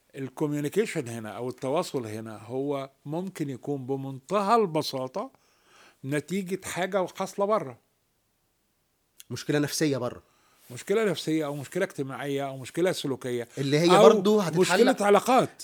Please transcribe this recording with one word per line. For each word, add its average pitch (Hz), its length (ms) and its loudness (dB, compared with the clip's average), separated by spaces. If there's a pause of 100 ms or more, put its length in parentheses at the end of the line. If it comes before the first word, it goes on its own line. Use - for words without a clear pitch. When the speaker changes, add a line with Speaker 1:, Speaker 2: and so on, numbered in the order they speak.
(140)
Speaker 1:
الكوميونيكيشن 147 920 -2
هنا 113 220 -10
أو 117 180 -8
التواصل 135 580 -4
هنا 110 320 -10
هو 135 520 -6 (140)
ممكن 165 460 -6
يكون 131 360 -8
بمنتهى 139 680 -2
البساطة 160 760 -2 (760)
نتيجة 175 640 -4
حاجة 185 400 -2 (100)
حاصلة 196 280 -4
بره. 180 340 -2 (1500)
Speaker 2:
مشكلة 147 280 -2
نفسية 147 380 0
بره. 120 260 -6 (480)
Speaker 1:
مشكلة 196 340 -2
نفسية 156 420 -2
أو 147 100 -6
مشكلة 180 280 -4
اجتماعية 139 640 -4
أو 135 80 -10
مشكلة 165 360 0
سلوكية. 123 560 -4 (100)
Speaker 2:
اللي 139 200 2
هي 175 180 8
Speaker 1:
أو 208 60 10
Speaker 2:
برضو 214 380 8
هتتحل، 165 200 0
Speaker 1:
مشكلة 202 460 4
علاقات. 208 420 6 (160)